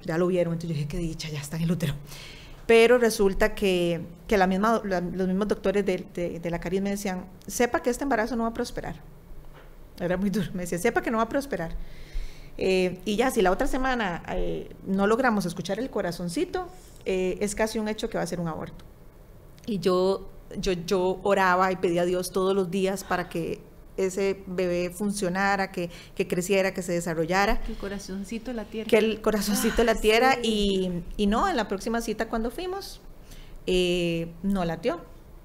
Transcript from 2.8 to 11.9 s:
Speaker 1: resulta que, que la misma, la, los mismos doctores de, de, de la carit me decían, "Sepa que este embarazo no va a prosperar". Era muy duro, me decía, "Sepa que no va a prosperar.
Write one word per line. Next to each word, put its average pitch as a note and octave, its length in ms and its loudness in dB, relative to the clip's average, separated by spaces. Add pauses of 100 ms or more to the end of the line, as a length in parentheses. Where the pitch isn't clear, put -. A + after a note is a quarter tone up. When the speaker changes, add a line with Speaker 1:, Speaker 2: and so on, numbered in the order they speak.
Speaker 1:
resulta G#3+ 580 4
que, F3 460 2 (260)
que G#3+ 100 4
la F#3 100 6
misma, G#3+ 360 2
la, F#3 160 0
los F3+ 280 -2
mismos F#3+ 200 0
doctores G3 380 0
de, F#3 280 0
de, E3+ 260 -4
de E3+ 100 -4
la E3 100 -2
carit F#3 220 -2
me G3+ 80 -2
decían, G3 360 -4 (220)
"Sepa B3 340 2
que B3+ 80 -2
este A#3+ 140 -2
embarazo A#3+ 320 0
no A3+ 80 -2
va A3+ 60 0
a A3+ 40 -6
prosperar". - 420 -6 (1040)
Era F3+ 180 0
muy G3 120 0
duro, F#3+ 240 0
me F3+ 100 -4
decía, F3 140 -2
"Sepa A3+ 240 2
que D#4 80 -2
no A3+ 100 0
va A3+ 40 4
a A3+ 60 -4
prosperar. F3 420 -2 (840)